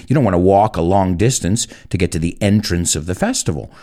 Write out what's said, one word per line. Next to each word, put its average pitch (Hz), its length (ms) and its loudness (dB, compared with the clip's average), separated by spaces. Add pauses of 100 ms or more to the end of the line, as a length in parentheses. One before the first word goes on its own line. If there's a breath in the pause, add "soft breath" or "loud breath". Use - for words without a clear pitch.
You 131 80 0
don't 147 100 4
wanna 90 140 2
walk 98 380 4
a 87 40 0
long 92 360 2
distance 104 500 0 (240 loud breath)
to 87 80 -2
get 87 140 0
to 87 60 -4
the 85 220 -4
entrance 98 560 0
of 76 80 -6
the 90 100 -4
festival. 92 560 -4 (120)